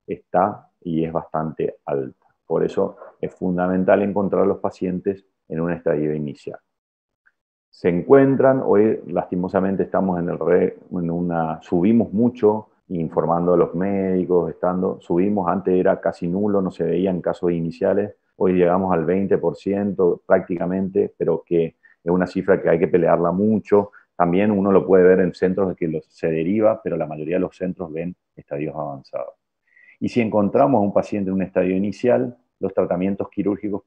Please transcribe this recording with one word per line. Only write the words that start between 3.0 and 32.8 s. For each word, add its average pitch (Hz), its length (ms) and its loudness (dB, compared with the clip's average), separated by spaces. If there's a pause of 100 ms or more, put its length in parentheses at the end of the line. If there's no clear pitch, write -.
es - 160 -8
fundamental 92 640 0
encontrar 98 460 0
los 101 100 0
pacientes 95 680 -6 (220)
en 80 120 -8
un 85 120 -2
estadio 76 420 -2
inicial. 76 460 -10 (1120)
Se - 200 -4
encuentran, 131 760 4
hoy 104 420 2
lastimosamente 92 760 -2
estamos 92 360 0
en, 85 100 -2
el 80 100 -6
re-, 90 380 2 (140)
en 85 200 -4
una, 82 500 -2
subimos 101 500 2
mucho, 110 580 0 (180)
informando 85 680 0
a 87 40 4
los 76 180 2
médicos, 92 760 0
estando, 90 520 -4
subimos, 92 460 0
antes 92 260 0
era 92 280 2
casi 90 260 -4
nulo, 98 340 0
no 90 100 -4
se - 120 -6
veían 87 380 -2
casos 87 300 -2
iniciales, 95 640 -2 (220)
hoy 95 160 2
llegamos 90 380 4
al 82 140 0
veinte 95 320 0
por 82 180 -2
ciento 98 720 -2
prácticamente, 95 920 0
pero 85 280 -2
que 85 300 0 (280)
es 85 80 -2
una 92 160 2
cifra 92 340 0
que - 80 0
hay 82 100 4
que 90 80 2
pelearla 85 440 2
mucho. 104 600 2 (240)
También 90 360 2
uno 98 200 2
lo 92 140 4
puede 92 180 6
ver 92 160 6
en 90 140 0
centros 92 360 0
de 87 60 -6
que 87 120 -4
los, 78 180 -6
se - 240 -6
deriva, 104 540 0
pero 85 140 -4
la 80 100 -4
mayoría 76 300 -6
de 90 40 0
los 87 140 -6
centros 90 360 -8
ven 85 240 -8 (200)
estadios 76 400 -8
avanzados. 71 600 -10 (640)
Y 107 100 -6
si 120 120 0
encontramos 110 580 2
a 101 40 2
un 101 100 -2
paciente 98 360 -2
en 95 60 -2
un 95 60 0
estadio 92 340 0
inicial, 120 640 -2 (220)
los 95 140 -6
tratamientos 95 560 -2